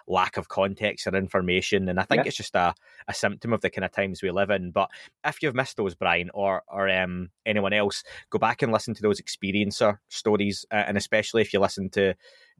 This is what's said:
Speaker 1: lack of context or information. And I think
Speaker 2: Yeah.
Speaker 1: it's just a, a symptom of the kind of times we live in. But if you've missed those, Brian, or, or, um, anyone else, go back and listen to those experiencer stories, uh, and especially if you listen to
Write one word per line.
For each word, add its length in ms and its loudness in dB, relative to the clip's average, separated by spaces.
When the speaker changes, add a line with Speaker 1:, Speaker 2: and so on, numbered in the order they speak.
Speaker 1:
lack 300 0
of 100 -8
context 600 -2
or 80 -2
information. 760 2
And 100 0
I 40 0
think 160 2
Speaker 2:
Yeah. 80 0
Speaker 1:
it's 100 -6
just 160 -10
a, 220 2
a 80 -6
symptom 360 -2
of 100 0
the 100 -2
kind 120 -4
of 80 -4
times 300 -4
we 80 -2
live 220 0
in. 180 0
But 220 0
if 160 -4
you've 140 -2
missed 220 -2
those, 180 -2
Brian, 400 0
or, 320 0
or, 200 -2
um, 440 -2
anyone 260 2
else, 300 0
go 80 -4
back 240 2
and 100 0
listen 220 0
to 80 -8
those 180 2
experiencer 800 0
stories, 640 0
uh, 140 0
and 120 -2
especially 440 0
if 100 0
you 80 2
listen 300 0
to 240 2